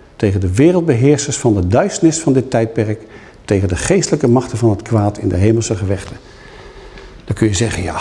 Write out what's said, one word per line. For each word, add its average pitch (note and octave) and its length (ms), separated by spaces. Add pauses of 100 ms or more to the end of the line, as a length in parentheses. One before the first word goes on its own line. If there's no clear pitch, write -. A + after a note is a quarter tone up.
(160)
tegen G2 240
de F2+ 140
wereldbeheersers C#3+ 840
van A#2 160
de F2+ 140
duisternis D#3+ 520
van C#3 140
dit B2+ 160
tijdperk, A2 520 (440)
tegen G2 220
de F#2 80
geestelijke E3+ 520
machten A#2+ 300
van A2+ 120
het G2 120
kwaad G#2 360
in G#2+ 120
de - 80
hemelse A2+ 380
gewesten. F#2+ 420 (1080)
Dan G#2+ 100
kun A2+ 120
je G2+ 80
zeggen: F#2+ 280
"Ja, F2 180